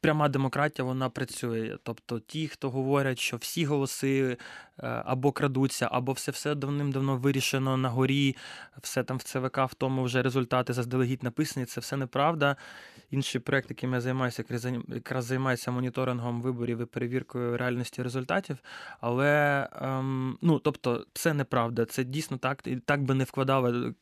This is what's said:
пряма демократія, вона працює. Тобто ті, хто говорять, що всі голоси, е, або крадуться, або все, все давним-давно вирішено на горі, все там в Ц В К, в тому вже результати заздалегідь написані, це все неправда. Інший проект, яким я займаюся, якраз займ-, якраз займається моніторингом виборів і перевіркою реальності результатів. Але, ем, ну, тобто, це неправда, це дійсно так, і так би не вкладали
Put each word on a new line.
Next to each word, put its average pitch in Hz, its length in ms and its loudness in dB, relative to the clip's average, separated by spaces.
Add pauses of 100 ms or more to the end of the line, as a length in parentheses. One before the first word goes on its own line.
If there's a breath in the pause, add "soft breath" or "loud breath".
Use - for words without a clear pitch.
пряма 151 280 4
демократія, 135 560 0
вона 127 240 0
працює. 117 720 -4
Тобто 117 360 -6
ті, 156 280 -6
хто 139 220 -6
говорять, 135 500 2
що - 180 -2
всі 165 280 -2
голоси, 135 720 2 (400 loud breath)
е, 123 100 -8 (180)
або 131 260 2
крадуться, 135 600 0
або 127 200 0
все, 135 200 -4
все 147 240 -4
давним-давно 139 640 0
вирішено 131 600 2
на 131 120 2
горі, 131 460 4 (460 loud breath)
все - 220 -2
там 131 140 -2
в 120 60 -6
Ц - 160 -4
В 127 100 0
К, 135 160 2
в - 80 -6
тому 131 300 0
вже 127 180 2
результати 127 520 2
заздалегідь 127 500 0
написані, 127 420 -2
це - 160 -8
все 139 160 -6
неправда. 143 580 2 (560 loud breath)
Інший 135 300 0
проект, - 280 0
яким 127 240 -4
я 123 80 0
займаюся, 127 400 -2
якраз 120 240 -4
займ-, 123 280 -4
якраз 120 320 -4
займається 131 460 0
моніторингом 123 680 -2
виборів 120 380 -2
і 120 60 -2
перевіркою 120 720 -2
реальності 123 460 -2
результатів. 131 540 -2 (420 loud breath)
Але, 139 680 4 (140)
ем, 131 600 -2
ну, 160 180 6
тобто, 127 540 0
це 165 200 0
неправда, 120 520 2
це 131 180 -2
дійсно 135 340 -4
так, 131 300 -2
і 131 80 -2
так 143 280 2
би 135 100 2
не 135 100 4
вкладали 123 800 2